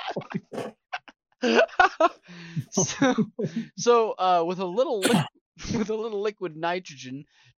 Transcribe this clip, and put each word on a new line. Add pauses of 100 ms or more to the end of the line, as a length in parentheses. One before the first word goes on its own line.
(1400)
<laughs> (600)
So, (640)
so,
uh,
with
a
little
liq-, (320)
<laughs>
with
a
little
liquid
nitrogen, (340)